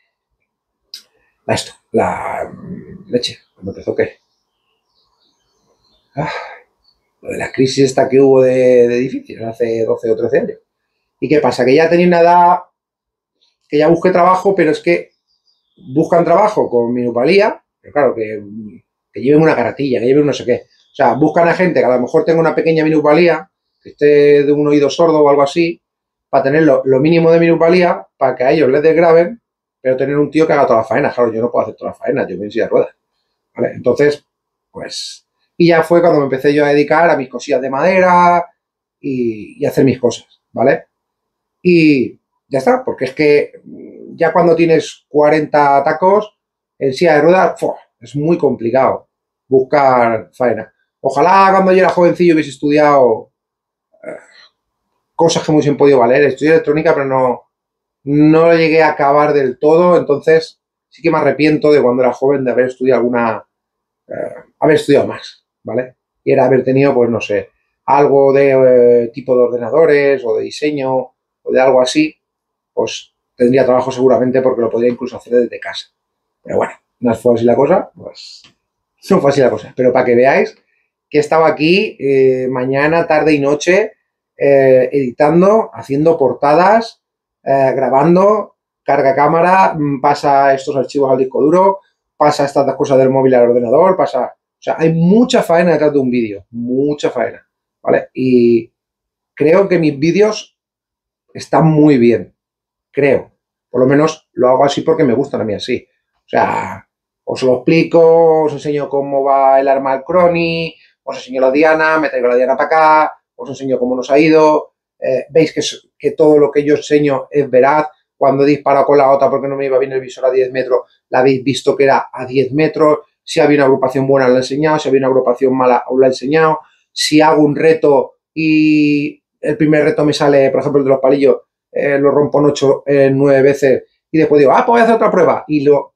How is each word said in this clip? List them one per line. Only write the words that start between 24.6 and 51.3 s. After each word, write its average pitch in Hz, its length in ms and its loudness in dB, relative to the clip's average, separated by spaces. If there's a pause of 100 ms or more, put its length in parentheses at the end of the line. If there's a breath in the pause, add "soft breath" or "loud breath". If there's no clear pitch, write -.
oído 143 220 2
sordo 165 300 0
o 147 80 4
algo 143 140 2
así, 170 380 -2 (480)
para 135 160 -2
tener 151 180 0
lo, 135 220 2
lo 135 160 0
mínimo 165 320 2
de 170 80 4
minusvalía, 170 680 0 (100)
para 127 200 -2
que 123 80 -4
a 143 80 2
ellos 151 160 0
les 147 140 0
desgraben, 165 580 2 (400)
pero 131 160 -2
tener 139 200 -4
un 147 140 -2
tío 156 160 0
que 156 60 -2
haga 139 140 2
toda 117 140 2
la - 40 -6
faena. 131 280 -2
Claro, 120 200 -2
yo 110 80 -6
no 120 100 -4
puedo 120 140 -4
hacer 110 100 -10
toda 92 160 -12
la - 60 -18
faena, 120 320 -6
yo 92 80 -10
voy 98 80 -10
en 107 80 -12
silla 110 120 -4
de - 60 -8
ruedas, - 240 -2 (640)
¿vale? 117 180 -6
Entonces, 127 500 -2 (460)
pues, - 560 -16 (300)
y 170 120 2
ya 165 140 2
fue 175 180 2
cuando 165 180 2
me 143 60 0
empecé 135 280 -2
yo 147 120 0
a 143 40 0
dedicar 147 400 0
a 151 80 0
mis 135 120 -8
cosillas 127 320 -4
de 131 100 -6
madera 175 760 2 (540)
y, 120 640 -8
y 139 40 -4
hacer 135 180 0
mis 127 160 0
cosas, - 420 -6 (100)
¿vale? 113 340 -2 (760)
Y 151 560 2 (300)
ya 131 100 -4
está, - 260 -2
porque 120 220 -8
es - 80 -12
que 147 380 0 (640)
ya 160 180 -2
cuando 170 240 2
tienes 165 520 -2
cuarenta 147 760 2
tacos 190 520 0 (420)
en 135 140 -2
silla 160 220 2
de 147 80 2
ruedas, 175 380 2
¡fua!, 131 160 -6 (240)
es 117 160 -14
muy 156 200 -2
complicado 123 720 -2 (380)
buscar 127 840 0
faena. 113 400 -4 (280)
Ojalá 185 520 2